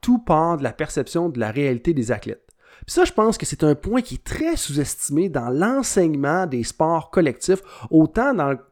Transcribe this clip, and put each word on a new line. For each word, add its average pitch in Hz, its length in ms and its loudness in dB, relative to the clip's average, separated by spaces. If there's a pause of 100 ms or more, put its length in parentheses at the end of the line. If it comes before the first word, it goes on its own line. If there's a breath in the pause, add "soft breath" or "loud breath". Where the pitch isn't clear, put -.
tout 247 180 2
part 170 380 2
de 139 80 -6
la 113 80 -2
perception 156 560 -4
de 127 100 -6
la 110 140 -2
réalité 135 420 0
des 120 160 -2
athlètes. - 420 -8 (320 soft breath)
Puis - 100 -12
ça, 359 100 4
je - 80 -2
pense 220 260 2
que 151 80 -6
c'est - 160 -4
un 147 140 4
point 233 260 -2
qui 131 140 -10
est - 80 -12
très 320 320 -4
sous-estimé 147 720 -4
dans 127 220 -4
l'enseignement 170 960 0
des 127 180 -4
sports 160 460 -2
collectifs, 180 520 0 (280 loud breath)
autant 214 440 4
dans 147 160 0
le 135 80 -2 (140)